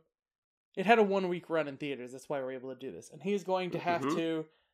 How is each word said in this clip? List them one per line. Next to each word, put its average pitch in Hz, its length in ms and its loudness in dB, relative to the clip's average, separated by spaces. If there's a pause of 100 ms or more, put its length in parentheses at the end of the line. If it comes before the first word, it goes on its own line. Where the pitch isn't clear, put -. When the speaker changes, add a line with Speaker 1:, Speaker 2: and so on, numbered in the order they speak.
(760)
Speaker 1:
it 190 100 -2
had 226 140 8
a - 20 8
one-week 190 480 0
run 160 160 2
in 135 100 -8
theaters. 127 360 -6
That's 127 160 -16
why 147 120 -2
we're 131 120 -4
able 131 200 -8
to 123 60 -12
do 120 140 -10
this. - 180 -14
And 147 100 -18
he 185 120 -2
is 196 100 0
going 185 300 0
to 165 80 -4
have 170 220 0
Speaker 2:
Mm-hmm. 147 140 0
Speaker 1:
to 160 300 0 (260)